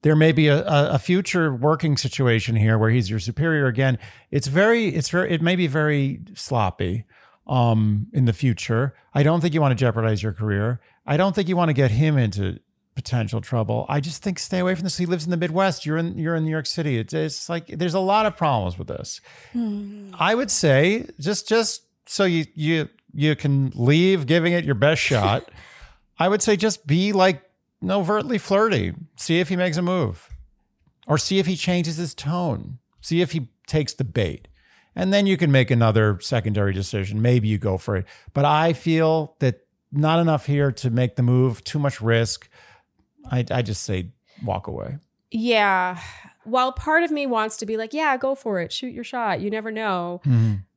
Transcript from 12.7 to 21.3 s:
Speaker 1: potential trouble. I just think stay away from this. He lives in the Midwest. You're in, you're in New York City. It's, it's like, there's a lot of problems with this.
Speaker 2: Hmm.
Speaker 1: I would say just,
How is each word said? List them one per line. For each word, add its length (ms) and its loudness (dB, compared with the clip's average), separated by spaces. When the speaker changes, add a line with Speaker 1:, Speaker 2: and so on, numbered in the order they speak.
Speaker 1:
potential 460 -4
trouble. 480 -2
I 120 0
just 240 -8
think 160 -4
stay 180 -4
away 160 0
from 80 -8
this. 160 -4
He 80 -2
lives 180 -2
in 60 -4
the 60 0
Midwest. 500 0
You're 120 0
in, 200 -4
you're 160 -2
in 100 0
New 60 -2
York 160 -4
City. 320 -2
It's, 160 -6
it's 340 -4
like, 200 -6
there's 260 -4
a 60 0
lot 260 2
of 100 -2
problems 400 0
with 120 -12
this. 320 -10
Speaker 2:
Hmm. 680 -6
Speaker 1:
I 160 2
would 160 -2
say 560 2
just, 280 -4